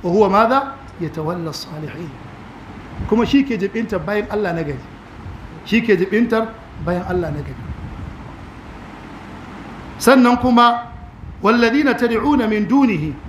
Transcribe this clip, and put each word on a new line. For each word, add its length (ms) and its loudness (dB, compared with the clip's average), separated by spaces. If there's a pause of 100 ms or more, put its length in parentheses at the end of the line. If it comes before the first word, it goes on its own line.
"Wa 80 -2
huwa 180 6
madha?" 440 4 (260)
"Yatawalla 540 -4
salihin." 560 -10 (960)
Kuma 180 4
shi 180 4
ke 140 -2
jibintar 420 -2
bayan 320 -2
Allah 220 -2
na 100 -2
gari. 160 -6 (840)
Shi 160 2
ke 160 4
jibintar 500 2 (380)
bayan 220 -2
Allah 240 -2
na 100 -6
gari. 140 -10 (2500)
Sannan 380 6
kuma, 520 4 (540)
"Walladhina 500 4
tad'una 540 2
min 200 2
dunihi." 460 2 (160)